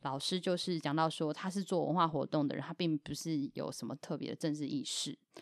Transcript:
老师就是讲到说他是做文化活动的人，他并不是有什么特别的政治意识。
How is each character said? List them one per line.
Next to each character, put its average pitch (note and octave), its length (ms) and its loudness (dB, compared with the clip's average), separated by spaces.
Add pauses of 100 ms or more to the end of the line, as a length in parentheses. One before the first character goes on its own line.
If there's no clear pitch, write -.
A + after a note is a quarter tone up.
老 C#3 160 -2
师 F#3 200 0
就 F3+ 160 2
是 F3 240 0
讲 D3 160 0
到 D#3+ 140 6
说 D#3 240 0
他 F#3 160 -6
是 F#3+ 140 0
做 E3+ 240 2
文 D#3 80 2
化 F3 120 6
活 D#3 180 2
动 D3 220 2
的 - 80 0
人， D3 80 -2
他 E3 120 -8
并 E3 240 2
不 - 160 -8
是 D3 400 -2
有 - 180 -4
什 - 140 -8
么 C3 100 -6
特 - 200 -6
别 - 140 -4
的 D3 60 -6
政 D3+ 180 0
治 D3+ 120 -4
意 C#3 180 -2
识。 - 340 -4 (240)